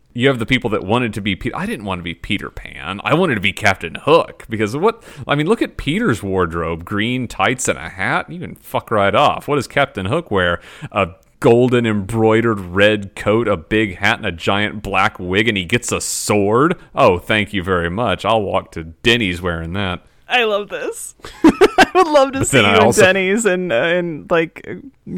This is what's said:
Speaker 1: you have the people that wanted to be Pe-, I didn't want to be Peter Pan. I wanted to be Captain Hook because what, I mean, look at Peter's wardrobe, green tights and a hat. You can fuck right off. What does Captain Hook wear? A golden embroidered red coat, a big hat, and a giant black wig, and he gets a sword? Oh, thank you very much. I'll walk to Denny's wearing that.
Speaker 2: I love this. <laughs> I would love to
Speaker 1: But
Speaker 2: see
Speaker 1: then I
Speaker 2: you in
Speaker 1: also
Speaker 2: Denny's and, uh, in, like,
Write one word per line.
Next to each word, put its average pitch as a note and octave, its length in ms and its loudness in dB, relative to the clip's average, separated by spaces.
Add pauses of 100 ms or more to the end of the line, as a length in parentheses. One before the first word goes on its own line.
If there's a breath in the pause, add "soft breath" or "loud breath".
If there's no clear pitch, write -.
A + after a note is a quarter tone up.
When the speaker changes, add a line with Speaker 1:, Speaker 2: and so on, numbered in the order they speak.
(140)
Speaker 1:
you B2 140 2
have C3 100 0
the A2+ 80 -4
people B2 240 -2
that G2+ 140 -2
wanted A2+ 300 -2
to A2 60 -6
be G2 160 -2
Pe-, - 160 -8
I F3+ 140 -6
didn't D3+ 200 -8
want F#2 140 -6
to - 20 -12
be E2+ 120 -10
Peter - 360 -6
Pan. D#2 540 -12
I A2+ 100 0
wanted D#3+ 220 2
to G2 40 -2
be F#2+ 120 0
Captain F#2 420 -2
Hook - 540 2
because A2 280 -2
what, G#3 260 -2 (240 loud breath)
I C#3+ 80 0
mean, D3+ 120 -2
look A3 160 2
at - 140 -6
Peter's D#3+ 460 -2
wardrobe, E2+ 600 -2
green A2+ 440 -4
tights A#2 400 -2
and D2+ 100 -2
a D#2+ 100 -12
hat. A#2+ 420 -6
You E3+ 100 -14
can F#2+ 140 -12
fuck - 360 -8
right G2+ 240 2
off. B2+ 340 2
What C#3+ 80 0
does B2+ 100 -2
Captain A#2 400 -2
Hook D3+ 240 -4
wear? F2 300 2 (300 loud breath)
A G2 200 0 (300)
golden A#2+ 460 4
embroidered A2 760 2
red G2 560 2
coat, A2 320 0
a G2+ 80 0
big G2+ 400 -2
hat, G#2+ 220 0
and G#2+ 80 -6
a F#2 60 -4
giant G#2 500 -2
black G2 360 0
wig, F#2+ 300 0
and G#2+ 80 0
he F#2+ 80 -4
gets A2+ 260 -2
a F2 100 -2
sword? A2 760 0 (180 soft breath)
Oh, G2 240 4
thank G#2 340 0
you G2 100 -2
very E2+ 280 0
much. F#2+ 340 -2
I'll A2 180 2
walk F#2 300 -4
to E2 120 -10
Denny's F#2 580 0
wearing E2 300 -4
that. F#2 320 -6 (240)
Speaker 2:
I B3 160 0
love G#3 240 -4
this. F#3 460 -10 (160)
<laughs> - 140 -6
I - 500 4
would F4+ 140 4
love C4+ 240 4
to C4+ 80 -4
Speaker 1:
But - 80 -2
Speaker 2:
see - 100 4
Speaker 1:
then A2 80 6
I G2+ 60 4
Speaker 2:
you G2 40 6
in G2 80 6
Speaker 1:
also A#2+ 180 4
Speaker 2:
Denny's F#3+ 420 2
and, F3+ 280 0
uh, A#2 40 2
in, E3 540 -2
like, E3+ 360 -2 (520)